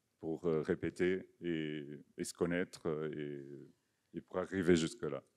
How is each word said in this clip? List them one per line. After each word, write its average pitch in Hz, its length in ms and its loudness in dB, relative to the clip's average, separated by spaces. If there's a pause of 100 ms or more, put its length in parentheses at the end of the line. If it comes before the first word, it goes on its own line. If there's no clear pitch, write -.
(180)
pour, 80 280 -4
euh, 80 140 4
répéter 90 640 0 (180)
et, 78 440 -2 (340)
et 87 60 -2
se - 100 -10
connaître, 87 520 0
euh, 78 240 -2 (1040)
et, 85 60 -6
et - 20 -8
pour - 180 -6
arriver 90 360 6
jusque-là. 80 480 0 (140)